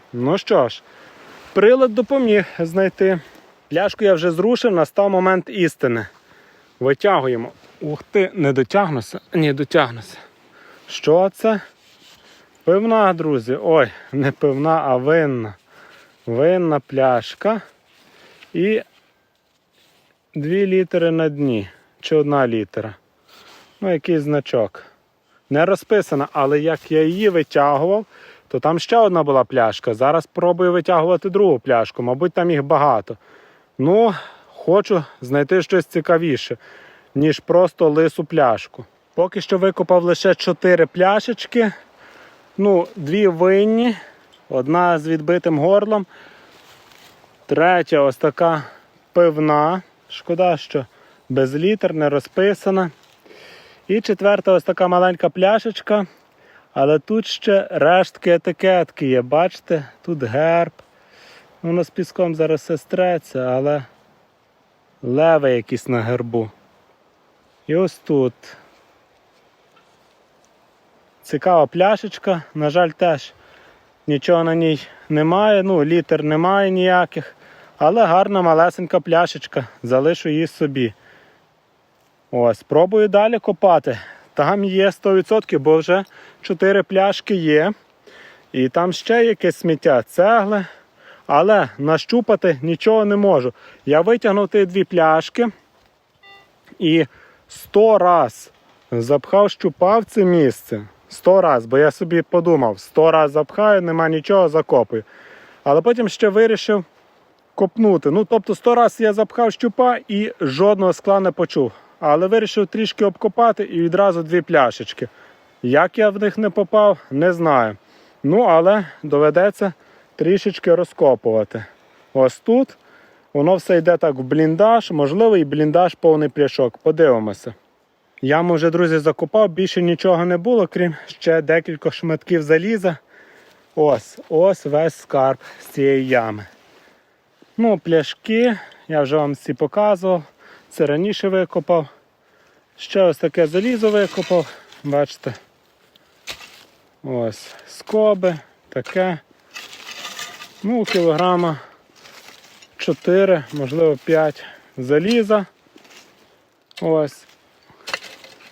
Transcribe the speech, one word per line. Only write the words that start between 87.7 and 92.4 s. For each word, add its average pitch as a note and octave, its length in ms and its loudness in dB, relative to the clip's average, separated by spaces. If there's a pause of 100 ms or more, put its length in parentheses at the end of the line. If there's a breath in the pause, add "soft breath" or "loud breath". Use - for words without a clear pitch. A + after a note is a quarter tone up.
І C3 180 -2
там F3 240 0
ще A#3 320 0
якесь F#3+ 320 -2
сміття, D3 460 0
цегли. G3+ 640 0 (640 loud breath)
Але E3 500 2
нащупати D#3+ 840 0